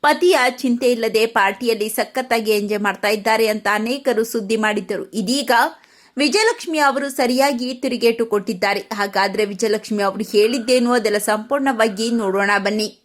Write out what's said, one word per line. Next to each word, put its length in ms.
ಪತಿಯ 360
ಚಿಂತೆ 420
ಇಲ್ಲದೆ 340
ಪಾರ್ಟಿಯಲ್ಲಿ 640
ಸಖತ್ತಾಗಿ 640
ಎಂಜಾಯ್ 300
ಮಾಡ್ತಾ 260
ಇದ್ದಾರೆ 400
ಅಂತ 240
ಅನೇಕರು 520
ಸುದ್ದಿ 340
ಮಾಡಿದ್ದರು. 560
ಇದೀಗ 380
ವಿಜಯಲಕ್ಷ್ಮಿ 600
ಅವರು 320
ಸರಿಯಾಗಿ 640
ತಿರುಗೇಟು 520
ಕೊಟ್ಟಿದ್ದಾರೆ. 540
ಹಾಗಾದ್ರೆ 680
ವಿಜಯಲಕ್ಷ್ಮಿ 580
ಅವರು 340
ಹೇಳಿದ್ದೇನು, 540
ಅದೆಲ್ಲ 260
ಸಂಪೂರ್ಣವಾಗಿ 920
ನೋಡೋಣ 460
ಬನ್ನಿ. 480